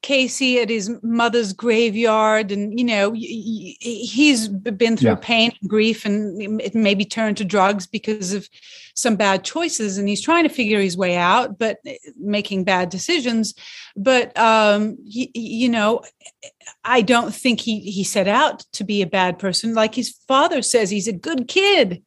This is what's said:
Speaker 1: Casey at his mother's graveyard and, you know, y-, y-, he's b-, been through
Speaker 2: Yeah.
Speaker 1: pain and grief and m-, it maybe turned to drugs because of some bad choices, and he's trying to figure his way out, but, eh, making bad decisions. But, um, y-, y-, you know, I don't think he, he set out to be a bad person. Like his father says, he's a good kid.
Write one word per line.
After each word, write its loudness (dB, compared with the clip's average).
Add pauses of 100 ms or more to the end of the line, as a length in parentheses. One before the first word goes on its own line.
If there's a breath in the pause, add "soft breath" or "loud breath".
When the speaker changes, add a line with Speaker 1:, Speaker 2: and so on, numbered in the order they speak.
Speaker 1:
Casey 0
at 0
his -4 (100)
mother's 0
graveyard 2
and, -6
you 0
know, 2
y-, -6
y-, -10
he's 2
b-, -6
been 0
through 4
Speaker 2:
Yeah. 2
Speaker 1:
pain 0
and -8
grief 2
and -2
m-, -4
it -6
maybe 2
turned -2
to -4
drugs 2
because -4
of -8 (460 loud breath)
some 0
bad 2
choices, -4
and -2
he's -2
trying 2
to 2
figure 0
his 0
way 0
out, 2
but, -2
eh, -12 (240)
making -4
bad 2
decisions. -2 (400 loud breath)
But, 0
um, 4
y-, -8
y-, -8
you -2
know, 2 (840 loud breath)
I 2
don't 2
think -2
he, -4
he -6
set 0
out 0 (100)
to -6
be -2
a 0
bad 0
person. -2
Like 2
his -6 (120)
father 2
says, 0
he's -4
a -4
good -6
kid. 2